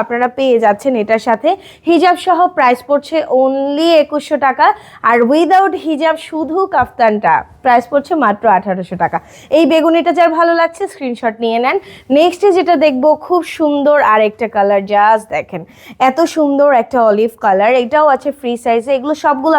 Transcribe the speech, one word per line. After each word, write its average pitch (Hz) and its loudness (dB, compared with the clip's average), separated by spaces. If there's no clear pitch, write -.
আপনারা 240 -2
পেয়ে 262 2
যাচ্ছেন 208 0
এটার 220 -2
সাথে। 226 0
হিজাব 339 2
সহ 349 2
প্রাইস 254 2
পড়ছে 285 -2
only 277 -2
একুশশো 294 -4
টাকা। 277 0
আর 233 2
without 349 2
হিজাব 311 -2
শুধু 311 -6
কাফতানটা 214 0
প্রাইস 247 2
পড়ছে 285 -2
মাত্র 208 -2
আঠারোশো 185 -6
টাকা। 165 -4
এই 330 4
বেগুনিটা 330 0
যার 339 4
ভালো 339 2
লাগছে 330 -4
স্ক্রিনশট 240 -6
নিয়ে 226 -2
নেন। 302 -2
নেক্সটে 349 2
যেটা 349 0
দেখবো, 269 2
খুব 349 0
সুন্দর 294 0
আরেকটা 214 0
কালার, 202 0
just 208 2
দেখেন, 160 -8
এত 254 -2
সুন্দর 285 2
একটা 247 -4
অলিভ 220 0
কালার। 202 2
এটাও 302 0
আছে 262 -4
ফ্রি 240 -6
সাইজে। 233 -2
এগুলো 285 -4
সবগুলো 294 0